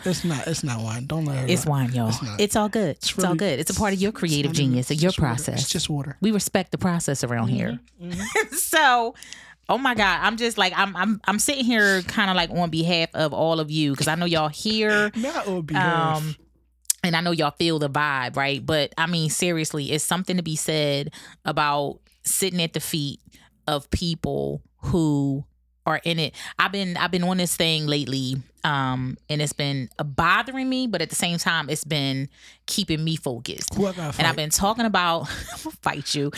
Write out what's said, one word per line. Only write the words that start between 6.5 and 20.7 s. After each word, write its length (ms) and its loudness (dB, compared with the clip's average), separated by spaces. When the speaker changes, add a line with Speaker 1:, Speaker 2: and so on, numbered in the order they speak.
Speaker 2:
the 80 -4
process 460 0
around 240 0
here. 320 -2
Speaker 1:
Mm-hmm, 200 -8
mm-hmm. 340 -2
Speaker 2:
<laughs> 20 -
So, 580 4
oh 100 2
my 160 2
God. 280 4
I'm 140 2
just 220 -2
like, 180 4
I'm, 200 2
I'm, 300 0
I'm 120 2
sitting 260 0
here 380 4
kinda 320 2
like 160 2
on 200 0
behalf 440 2
of 180 0
all 280 2
of 100 -4
you, 240 2
'cause 140 -2
I 80 2
know 100 0
y'all 220 2
here. 640 0
Speaker 1:
<laughs> 40 -8
Not 300 -4
on 160 -2
behalf. 540 2
Speaker 2:
Um, 200 -6
and 100 2
I 60 4
know 100 0
y'all 260 0
feel 220 2
the 120 0
vibe, 440 0
right? 320 0
But 320 0
I 80 2
mean, 240 0
seriously, 640 0
it's 120 0
something 340 0
to 40 -2
be 140 -4
said 560 0